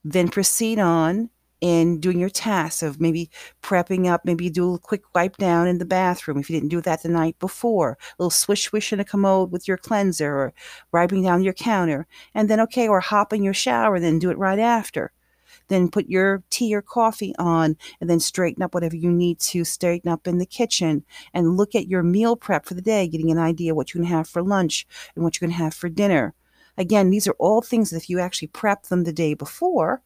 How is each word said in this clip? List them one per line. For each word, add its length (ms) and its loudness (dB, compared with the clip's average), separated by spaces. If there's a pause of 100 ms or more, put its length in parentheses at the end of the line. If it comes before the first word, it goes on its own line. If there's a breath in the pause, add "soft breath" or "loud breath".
then 260 2
proceed 500 0
on 500 2 (320)
in 380 2
doing 180 0
your 120 0
tasks 520 -2
of 180 -6
maybe 300 0 (320 loud breath)
prepping 480 0
up, 160 2
maybe 200 0
you 40 -2
do 140 -2
a 20 2
little 140 -2
quick 240 -6 (100)
wipe 240 0
down 300 2
in 100 2
the 80 -4
bathroom 540 0
if 100 -8
you 60 -4
didn't 160 -2
do 100 -2
that 220 -2
the 60 -4
night 300 0
before, 600 0
a 240 -8
little 80 0
swish 320 0
swish 300 -4
in 80 -2
a 40 -2
commode 460 2
with 160 -6
your 100 0
cleanser 560 -2
or 200 -2 (380 loud breath)
wiping 300 2
down 220 4
your 100 0
counter, 540 0 (260 loud breath)
and 160 0
then, 120 4
okay, 260 0
or 140 4
hop 320 0
in 100 0
your 100 2
shower 420 2
and 80 0
then 140 4
do 140 0
it 60 -4
right 220 0
after. 520 0 (580 soft breath)
Then 200 4
put 200 -2
your 400 0
tea 260 -2
or 60 -2
coffee 580 -2
on 380 2 (240 loud breath)
and 80 -4
then 100 4
straighten 420 -2
up 120 -4
whatever 240 -4
you 120 0
need 300 2
to 240 -2
straighten 480 -2
up 160 -4
in 100 -2
the 80 -2
kitchen 600 -2 (280 loud breath)
and 220 2
look 180 0
at 140 0
your 160 0
meal 320 2
prep 300 -4
for 80 -10
the 80 -8
day, 260 0
getting 240 -2
an 60 2
idea 360 0
what 200 -4
you're 100 -2
gonna 100 -2
have 140 0
for 160 -4
lunch 420 -2 (300 loud breath)
and 80 -4
what 160 -2
you're 80 -2
gonna 100 -4
have 160 -2
for 140 -10
dinner. 460 0 (440 soft breath)
Again, 340 4
these 160 0
are 120 -2
all 220 4
things 300 0
that 60 -8
if 120 -10
you 100 -2
actually 300 -6
prep 340 -2
them 220 0
the 80 -4
day 220 0
before 720 -2